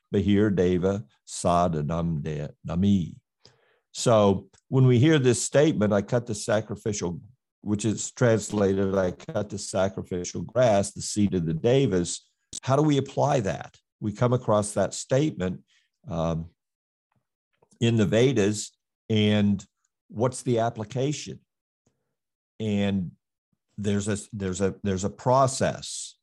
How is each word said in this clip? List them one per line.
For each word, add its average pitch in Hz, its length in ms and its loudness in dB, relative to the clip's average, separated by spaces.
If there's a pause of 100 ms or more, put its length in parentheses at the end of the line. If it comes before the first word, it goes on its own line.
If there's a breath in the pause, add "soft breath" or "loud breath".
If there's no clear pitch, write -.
(140)
Bahir 101 400 2
Deva 92 520 0 (200)
Sadhanam 82 960 0
De-, 76 320 -8 (120)
Nami. 90 500 0 (760 soft breath)
So 104 560 4 (180)
when 131 180 4
we 123 140 6
hear 156 180 6
this 123 240 2
statement, 135 520 2
"I 101 80 4
cut 117 240 -2
the 110 100 -6
sacrificial," 104 840 -4 (400)
which 104 240 -4
is 104 260 -4
translated, 101 840 0
"I 92 160 0
cut 101 380 -8
the 107 80 -10
sacrificial 95 840 -6
grass, 104 500 0
the - 100 -14
seat 101 320 0
of 90 120 -2
the 82 80 -2
Devas," 92 760 0 (360)
how 131 120 2
do 147 80 2
we 147 140 4
apply 135 420 0
that? 95 400 -6 (220)
We 107 100 -4
come 123 220 0
across 107 400 0
that 98 200 -2
statement, 127 720 -2 (460)
um, 82 400 -2 (1300)
in 117 160 2
the 107 100 4
Vedas, 107 640 2 (360)
and 104 580 2 (440)
what's 123 320 -4
the 120 180 0
application? 117 800 -4 (1200)
And 101 520 -2 (680)
there's 101 320 -2
a, 101 80 -2 (160)
there's 95 280 -4
a, 95 220 0
there's 95 220 -2
a 101 40 -2
process, 123 1120 -2